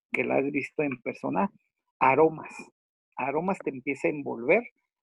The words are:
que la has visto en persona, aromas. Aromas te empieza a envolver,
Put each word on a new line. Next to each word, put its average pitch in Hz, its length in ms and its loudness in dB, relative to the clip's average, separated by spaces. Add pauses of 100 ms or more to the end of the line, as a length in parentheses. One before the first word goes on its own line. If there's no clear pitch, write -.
(120)
que 127 100 -2
la 123 140 0
has 139 160 2
visto 147 320 -2
en 139 180 -4
persona, 139 480 -2 (480)
aromas. 147 540 4 (640)
Aromas 160 420 -2
te - 120 -4
empieza 135 360 -4
a 165 60 4
envolver, 139 500 2 (400)